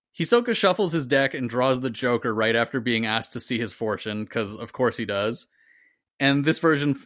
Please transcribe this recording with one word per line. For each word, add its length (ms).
Hisoka 360
shuffles 380
his 140
deck 280
and 140
draws 320
the 100
Joker 440
right 200
after 260
being 260
asked 260
to 80
see 180
his 140
fortune, 540
'cause 300
of 160
course 260
he 60
does. 420
And 240
this 140
version, 480